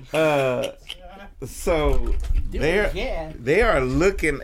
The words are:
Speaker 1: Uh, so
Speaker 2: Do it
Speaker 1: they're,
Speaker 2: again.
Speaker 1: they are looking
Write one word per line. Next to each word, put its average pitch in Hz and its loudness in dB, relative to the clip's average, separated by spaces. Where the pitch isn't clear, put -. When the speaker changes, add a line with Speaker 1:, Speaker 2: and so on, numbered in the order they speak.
Speaker 1:
Uh, 135 0
so 151 2
Speaker 2:
Do 120 2
it - -2
Speaker 1:
they're, 175 2
Speaker 2:
again. 196 -6
Speaker 1:
they 156 2
are 185 4
looking 147 0